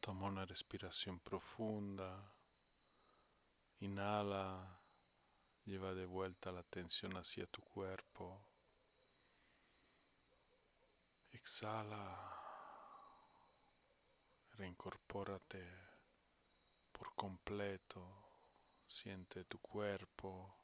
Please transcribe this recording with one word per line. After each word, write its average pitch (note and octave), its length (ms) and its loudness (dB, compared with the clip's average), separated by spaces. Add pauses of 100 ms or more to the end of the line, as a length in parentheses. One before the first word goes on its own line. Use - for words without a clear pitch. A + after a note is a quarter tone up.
(180)
Toma F#2+ 120 4
una F#2+ 180 2
respiración F#2 720 0
profunda. G2 1120 0 (1500)
Inhala, G2 1000 4 (800)
lleva F#2+ 300 2
de F#2 140 2
vuelta F#2 440 2
la F2+ 100 -2
atención F#2 560 0
hacia - 280 -2
tu - 160 -8
cuerpo. F#2+ 840 -4 (2750)
Exhala, G#2+ 1040 0 (2250)
reincorpórate G2 1080 -2 (1300)
por - 220 -6
completo, G2 880 0 (840)
siente F#2+ 560 -4
tu - 160 -6
cuerpo F#2+ 920 0 (120)